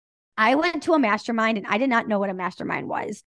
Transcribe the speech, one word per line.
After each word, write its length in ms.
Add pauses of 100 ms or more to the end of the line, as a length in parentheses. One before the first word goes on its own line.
(360)
I 180
went 300
to 80
a 60
mastermind 600
and 80
I 120
did 120
not 160
know 120
what 120
a 40
mastermind 540
was. 440